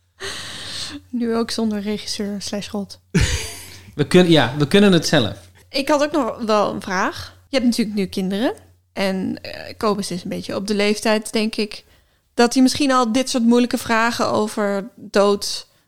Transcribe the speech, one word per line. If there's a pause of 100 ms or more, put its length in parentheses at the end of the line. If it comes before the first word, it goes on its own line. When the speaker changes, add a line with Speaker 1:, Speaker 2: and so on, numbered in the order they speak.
(1120)
Speaker 1:
Nu
ook
zonder
regisseur
slash
God. (120)
Speaker 2:
<laughs> (760)
We
kun-,
ja,
we
kunnen
het
zelf. (320)
Speaker 1:
Ik
had
ook
nog
wel
een
vraag. (120)
Je
hebt
natuurlijk
nu
kinderen. (400)
En,
eh,
Kobus
is
een
beetje
op
de
leeftijd,
denk
ik, (480)
dat
hij
misschien
al
dit
soort
moeilijke
vragen
over
dood... (200)